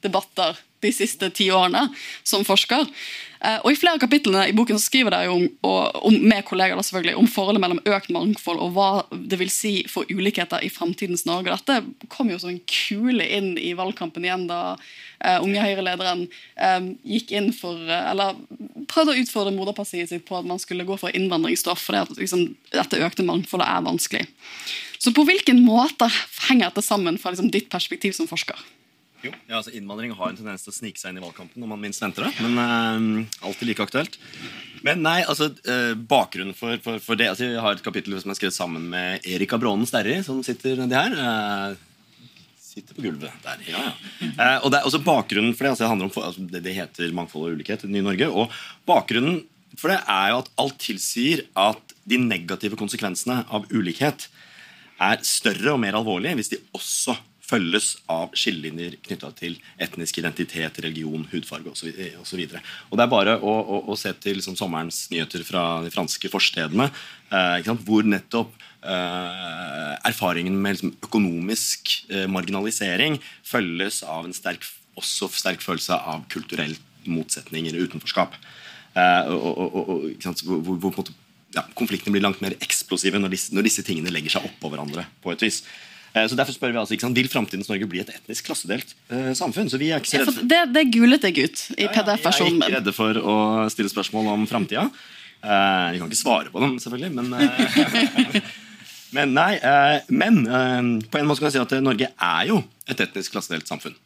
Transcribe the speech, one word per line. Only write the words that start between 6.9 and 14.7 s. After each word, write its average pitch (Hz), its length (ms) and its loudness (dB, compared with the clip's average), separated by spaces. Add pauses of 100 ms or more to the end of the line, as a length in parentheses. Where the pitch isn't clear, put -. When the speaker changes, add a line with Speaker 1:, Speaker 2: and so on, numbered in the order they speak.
Speaker 1:
om 233 120 8
forholdet 202 340 2
mellom 175 180 0
økt 196 320 0
mangfold 175 480 0
og 175 140 -2
hva 196 100 4 (240)
det 175 300 -4
vil 185 100 0
si 214 220 0 (180)
for 175 160 -4
ulikheter 185 560 0
i - 80 -4
fremtidens 175 560 -4
Norge. 180 240 -2
Dette - 640 -2
kom 240 160 0
jo 175 80 -4
som 175 140 -6
en 175 180 -8
kule 220 560 0
inn 196 320 0
i 175 200 -4
valgkampen 180 480 -6
igjen 185 240 -2
da, 175 100 -4 (580)